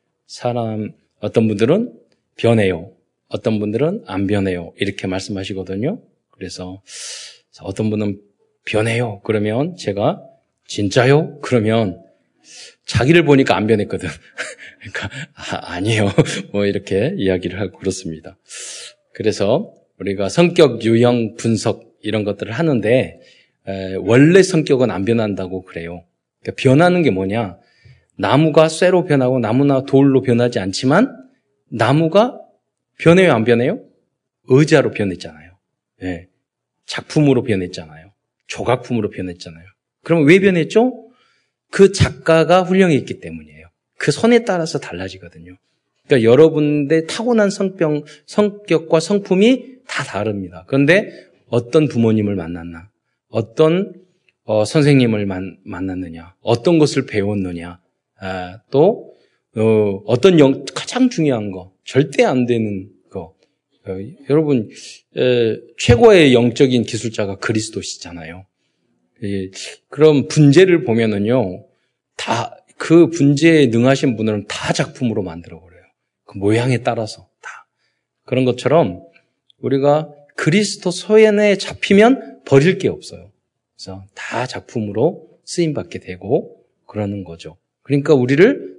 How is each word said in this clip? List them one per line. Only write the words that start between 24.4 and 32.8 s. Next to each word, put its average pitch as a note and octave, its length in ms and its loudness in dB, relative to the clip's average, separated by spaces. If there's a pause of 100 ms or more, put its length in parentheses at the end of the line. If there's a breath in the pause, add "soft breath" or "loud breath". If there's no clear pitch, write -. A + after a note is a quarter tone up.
성격은 D3 480 0
안 F#2+ 140 -6
변한다고 G2 600 -4
그래요. F2 400 -14 (360)
그러니까 - 220 -8
변하는 E3+ 400 4
게 C3 80 2
뭐냐? F#2+ 480 -4 (600 soft breath)
나무가 D3+ 480 4
쇠로 F3+ 380 2
변하고 C3 340 0
나무나 C3 460 0
돌로 C3+ 360 4
변하지 A#2+ 380 0
않지만 C3 560 0 (540)
나무가 D#3 680 2 (600)